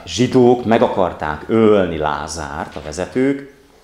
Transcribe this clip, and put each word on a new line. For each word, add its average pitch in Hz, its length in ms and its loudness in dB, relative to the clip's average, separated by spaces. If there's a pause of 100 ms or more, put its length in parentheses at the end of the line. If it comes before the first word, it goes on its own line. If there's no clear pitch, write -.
zsidók 123 600 2
meg 113 160 2
akarták 82 640 -2
ölni 104 500 4
Lázárt, 76 760 -6
a 80 60 -12
vezetők, 127 720 -4 (300)